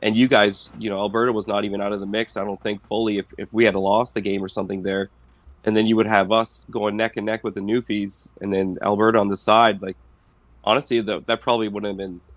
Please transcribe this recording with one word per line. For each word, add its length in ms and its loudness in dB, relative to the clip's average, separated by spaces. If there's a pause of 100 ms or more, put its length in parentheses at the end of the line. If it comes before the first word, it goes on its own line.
and 140 0
you 120 4
guys, 420 2 (100)
you 100 -6
know, 100 -4
Alberta 320 0
was 160 -4
not 180 0
even 160 -4
out 100 -4
of 80 -4
the 80 -10
mix, 300 -6
I 60 -4
don't 200 -8
think, 240 -6
fully 320 -2
if, 80 -6 (100)
if 160 -12
we 120 4
had 100 4
lost 400 0
the 60 -4
game 220 -4
or 60 -6
something 320 -6
there. 280 -2 (560)
And 100 0
then 100 4
you 120 4
would 100 2
have 240 4
us 400 0
going 260 -2
neck 200 -2
and 80 -4
neck 180 -4
with 100 -6
the 60 -10
Newfies, 680 -4 (120)
and 120 -4
then 300 0
Alberta 360 4
on 80 2
the 100 -2
side. 440 4
Like, 160 -8 (680)
honestly, 380 2
that, 260 -4
that 140 0
probably 260 0
wouldn't 240 -6
have 60 -8
been 240 -10 (160)